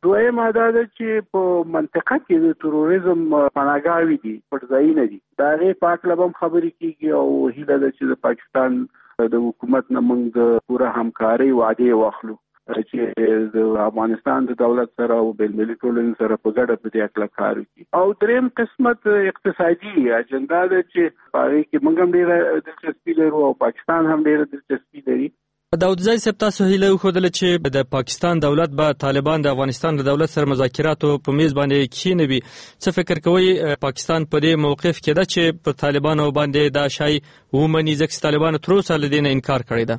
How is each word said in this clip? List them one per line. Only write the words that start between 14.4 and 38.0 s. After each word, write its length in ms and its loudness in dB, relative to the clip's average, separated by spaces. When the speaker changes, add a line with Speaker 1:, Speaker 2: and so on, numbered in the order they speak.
Speaker 1:
د 140 -6
دولت 300 0
سره 220 0
او 100 0
بین 180 -2
المللي 320 -4
ټولنې 380 -2
سره 160 0
په 220 -2
ګډه 240 0
په 60 -8
دې 180 -2
هکله 200 -6
کار 180 -2
وکړي. 280 -14
او 80 2
دریم 240 0
قسمت 500 -2
اقتصادي 600 -2
اجنډا 420 -2
ده 80 2
چې 100 0
په 120 0
هغې 240 2
کې 160 -2
موږ 180 2
هم 140 2
ډېره 200 2
دلچسپي 540 -10
لرو 240 2
او 80 2
پاکستان 460 -2
هم 120 0
ډېره 280 2
دلچسپي 540 -10
لري. 220 -2
Speaker 2:
داودزی 440 0
صاحب، 260 -2
تاسو 220 0
هیله 260 4
وښودله 480 2
چې 340 0
د 100 2
پاکستان 460 -2
دولت 360 2
به 160 2
طالبان 500 0
د 120 2
افغانستان 420 -2
د 140 -2
دولت 240 0
سره 180 0
مذاکراتو 580 0
په 140 -2
میز 180 2
باندې 380 0
کښېنوي. 440 0
څه 160 0
فکر 260 -2
کوئ، 240 4
اه، 380 0
پاکستان 380 -2
په 200 -2
دې 220 2
موقف 340 -2
کې 180 -2
ده 60 2
چې 400 0
په 180 -4
طالبانو 480 0
باندې 460 0
دا 120 0
شی 320 -2
ومني، 440 2
ځکه 160 -2